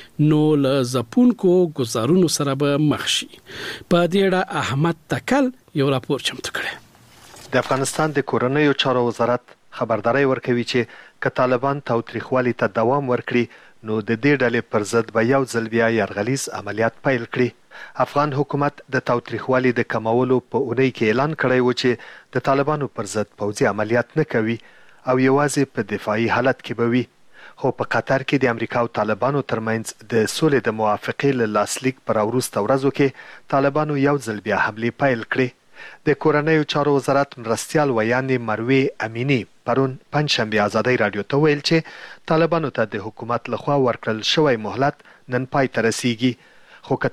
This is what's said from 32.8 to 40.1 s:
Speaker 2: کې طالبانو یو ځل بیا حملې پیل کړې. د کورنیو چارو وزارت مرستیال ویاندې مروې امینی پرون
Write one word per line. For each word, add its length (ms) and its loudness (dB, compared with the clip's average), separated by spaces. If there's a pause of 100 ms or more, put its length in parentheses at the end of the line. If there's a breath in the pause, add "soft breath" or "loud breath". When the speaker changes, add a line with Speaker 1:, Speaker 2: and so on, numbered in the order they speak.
Speaker 2:
کې 100 4 (460 loud breath)
طالبانو 420 0
یو 220 2
ځل 320 -8
بیا 160 0
حملې 240 -4 (140)
پیل 280 0
کړې. 160 0 (580 loud breath)
د 200 2
کورنیو 480 2
چارو 240 2
وزارت 400 0
مرستیال 520 0
ویاندې 600 0
مروې 580 0
امینی 320 0 (240)
پرون 320 0 (160)